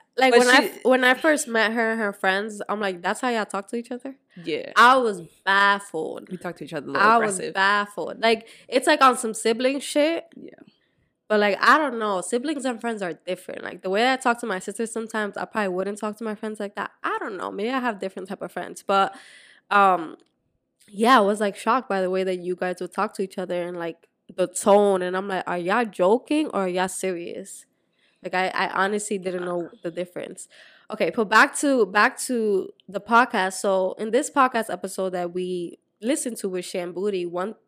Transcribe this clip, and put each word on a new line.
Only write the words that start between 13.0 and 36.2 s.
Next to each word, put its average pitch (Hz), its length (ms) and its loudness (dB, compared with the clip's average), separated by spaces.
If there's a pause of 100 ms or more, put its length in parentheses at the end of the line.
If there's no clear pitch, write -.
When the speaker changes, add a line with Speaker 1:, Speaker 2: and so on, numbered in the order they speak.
Speaker 1:
are 175 100 -4
different. - 500 -10
Like, - 200 -12
the 185 80 -4
way 226 220 2
I 254 40 0
talk 240 240 0
to 240 60 -8
my 190 120 -4
sisters 214 320 -8
sometimes, 220 460 -6
I 190 80 -6
probably 202 240 -4
wouldn't 190 300 -4
talk 214 180 -6
to 233 80 -12
my 214 100 -6
friends 214 240 -10
like 202 180 -8
that. 196 140 -8 (140)
I 415 160 -4
don't 233 160 -10
know. 101 160 -8
Maybe 202 180 -4
I 269 100 -2
have 220 200 -4
different 190 280 -10
type - 140 -10
of 180 80 -10
friends. - 340 -12
But, 196 300 2 (560)
um, 190 460 4 (720)
yeah, 226 300 4
I - 20 6
was, 202 180 2
like, 202 160 -2
shocked 247 340 -2
by 196 120 0
the 185 100 0
way 190 140 0
that 185 160 -4
you 180 160 -6
guys 180 240 -4
would 180 120 -10
talk 208 220 -4
to 208 80 -4
each 190 160 -8
other 180 240 -6
and, 175 160 -8
like, 170 300 -10 (260)
the 180 140 -2
tone. 202 540 4
And 180 140 -4
I'm 196 120 -4
like, 185 180 -4
"Are 180 120 -4
y'all 202 260 0
joking 233 640 2
or 196 140 -2
are 185 60 -2
y'all 185 200 -2
serious?" 190 800 -8 (560)
Like, 185 120 -10
I, 185 140 0
I - 360 -2
honestly 208 340 -2
didn't 180 260 -4
know 175 260 -4 (120)
the 175 100 -6
difference. - 560 -10 (420)
Okay, 165 240 -2
but 220 120 0
back 220 320 6
to, 262 280 4
back 208 360 2
to 214 480 0 (180)
the 190 120 -8
podcast. 220 600 2
So, 190 380 0
in 220 120 -6
this 269 200 0
podcast 247 400 2
episode 190 400 -6
that 175 220 -6
we 180 460 -6 (220)
listened 254 380 -4